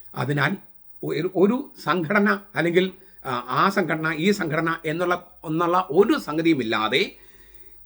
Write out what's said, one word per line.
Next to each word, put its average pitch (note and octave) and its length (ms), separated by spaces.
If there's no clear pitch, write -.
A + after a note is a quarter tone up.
അതിനാൽ C#3+ 420
ഒരു, D#3 320
ഒരു B3 340
സംഘടന G3 560
അല്ലെങ്കിൽ, F3 380
ആ, B2 220
ആ D3+ 200
സംഘടന, E3 480
ഈ E3+ 140
സംഘടന E3 460
എന്നുള്ള, F3 580
എന്നുള്ള E3+ 460
ഒരു G#3 280
സംഗതിയുമില്ലാതെ C#3+ 960